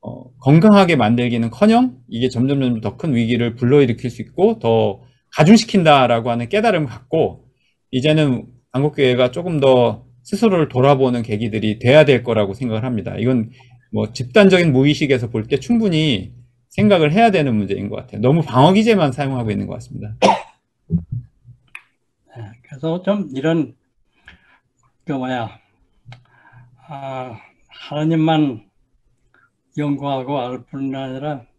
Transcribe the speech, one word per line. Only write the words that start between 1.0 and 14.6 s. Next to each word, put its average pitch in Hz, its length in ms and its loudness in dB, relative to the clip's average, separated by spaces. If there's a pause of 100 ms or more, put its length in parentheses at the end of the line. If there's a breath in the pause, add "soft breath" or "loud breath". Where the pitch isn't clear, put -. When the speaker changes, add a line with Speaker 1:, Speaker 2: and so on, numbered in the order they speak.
Speaker 1:
이게 120 200 -4
점점, 135 320 -2
점점 123 200 -2
더 107 160 -8
큰 156 180 -4
위기를 117 400 -2
불러일으킬 123 560 0
수 - 120 -16
있고 214 360 -2
더 113 420 0 (360 soft breath)
가중시킨다라고 147 920 4
하는 117 180 -4
깨달음을 196 400 0
갖고, - 580 -6 (440)
이제는 139 560 0 (260)
한국교회가 127 580 0
조금 170 300 -6
더 123 440 2 (200)
스스로를 190 440 0
돌아보는 127 540 2
계기들이 107 560 -4
돼야 143 260 6
될 131 180 2
거라고 107 320 -2
생각을 110 300 -6
합니다. 101 340 -6
이건 113 320 -2 (420 soft breath)
뭐, 107 200 -4
집단적인 180 600 2